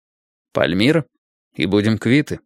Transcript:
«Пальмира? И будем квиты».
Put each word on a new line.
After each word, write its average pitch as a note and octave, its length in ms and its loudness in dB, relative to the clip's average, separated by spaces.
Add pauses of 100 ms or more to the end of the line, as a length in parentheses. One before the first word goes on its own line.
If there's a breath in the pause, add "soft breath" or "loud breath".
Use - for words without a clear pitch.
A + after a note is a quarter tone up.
(520)
«Пальмира? G#2+ 520 0 (500)
И - 120 -4
будем G#2 320 0
квиты». A#2+ 480 -2